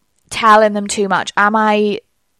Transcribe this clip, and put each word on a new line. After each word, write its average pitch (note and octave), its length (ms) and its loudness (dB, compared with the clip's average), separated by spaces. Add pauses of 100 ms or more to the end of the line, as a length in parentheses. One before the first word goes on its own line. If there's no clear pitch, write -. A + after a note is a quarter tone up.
(300)
telling G#3+ 420 4
them G3+ 160 -6
too G3+ 200 -4
much? F3+ 280 -4
Am G#3 180 0
I, G#3+ 460 -2 (400)